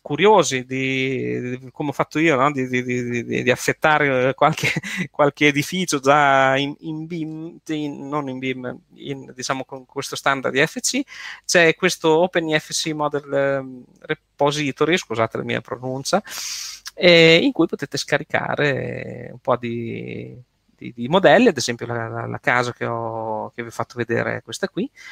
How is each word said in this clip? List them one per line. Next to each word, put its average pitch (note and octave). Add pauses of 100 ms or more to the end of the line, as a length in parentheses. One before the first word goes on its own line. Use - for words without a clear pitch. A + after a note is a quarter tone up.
curiosi D3
di, C3
di, C3
come D3
ho C#3
fatto -
io, D#3+
no? C#3
Di, C3
di, B2
di, B2
di, B2
di B2
affettare C#3
qualche, - (240)
<laughs> F3+
qualche D3
edificio D3
già C3+
in, C#3+
in D#3
bim, D#3+ (100)
in, D3
non C#3+
in B2+
bim, B2+ (160)
in, C3+
diciamo B2+
con C3
questo -
standard B2+
I C#3+
F -
C, - (460)
c'è E3
questo E3
Open F3
I D3+
F -
C D#3+
Model, C#3+
ehm, C3+ (160)
Repository, D3
scusate A2+
la B2+
mia A#2
pronuncia, C3 (680)
eh, E3
in B3+
cui E3
potete -
scaricare B2
un C3+
po' B2+
di, A#2 (400)
di, B2+
di A#2+
modelli, F#3
ad D#3+
esempio A#2+
la, A#2
la, A#2
la A2+
casa B2
che -
ho, A2+
che A#2+
vi A#2
ho A2+
fatto -
vedere A#2
è G#2
questa -
qui, G#3 (260)